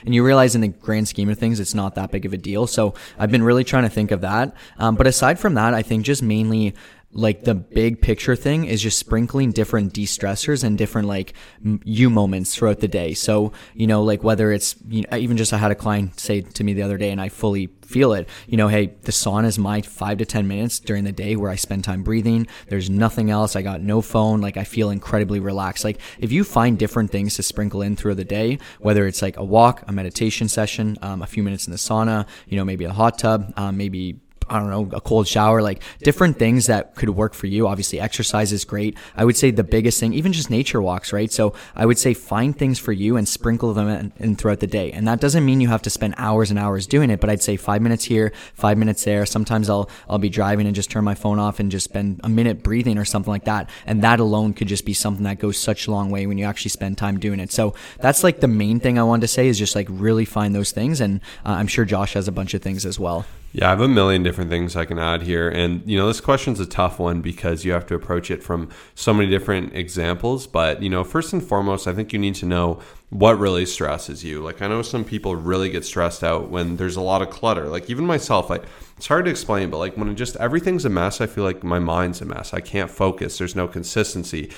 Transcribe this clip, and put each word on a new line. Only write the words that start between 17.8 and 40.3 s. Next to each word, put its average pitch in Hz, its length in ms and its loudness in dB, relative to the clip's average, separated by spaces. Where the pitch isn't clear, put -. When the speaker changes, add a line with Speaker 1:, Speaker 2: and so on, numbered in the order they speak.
Speaker 1:
feel 127 320 2
it, 92 160 -4
you - 80 0
know, 107 140 4
"Hey, 104 320 2
the - 100 -6
sauna 107 360 2
is 107 120 0
my 104 220 0
five 101 380 -4
to 110 60 -2
ten 104 220 -2
minutes 104 320 -4
during 101 240 -2
the 101 80 -2
day 92 240 -4
where 104 160 -2
I 95 60 -4
spend 98 260 -4
time 95 180 -4
breathing. 113 460 2
There's 95 200 -2
nothing 107 400 2
else. 107 280 0
I 98 40 -2
got 95 200 -6
no 104 200 2
phone. 110 380 2
Like, 101 160 -2
I 95 80 -6
feel 104 260 -2
incredibly 101 520 -2
relaxed." 95 420 -4
Like, 107 140 -2
if 117 140 -4
you 185 140 2
find 120 320 4
different 107 340 0
things 101 240 -2
to 101 80 -4
sprinkle 101 380 -4
in 101 160 -2
throughout 101 200 -2
the 95 60 -4
day, 110 340 -2
whether 104 260 4
it's, 95 160 -2
like, 95 140 -2
a - 80 -8
walk, 113 420 6
a 104 60 -8
meditation 101 560 -2
session, 107 540 -2
um, 95 200 -8
a 98 60 -8
few - 160 -2
minutes 98 240 -4
in 87 40 -8
the 85 60 -8
sauna, 110 480 0
you 98 80 -4
know, 98 80 0
maybe 95 220 -4
a 90 80 -4
hot 113 260 2
tub, 107 380 2
um, 98 180 -4
maybe, 92 460 -6
I 107 100 -2
don't 104 100 -2
know, 98 280 -2
a - 20 -6
cold 110 300 2
shower, 110 320 4
like, 101 200 -2
different 147 340 4
things 117 280 4
that 107 300 0
could 110 160 0
work 104 220 0
for - 140 -8
you. 104 200 2
Obviously, 95 340 -4
exercise 107 500 -2
is 101 140 -2
great. 104 320 -4
I - 80 0
would 120 140 6
say 135 120 6
the 110 140 4
biggest 110 340 2
thing, 113 160 0
even 170 200 2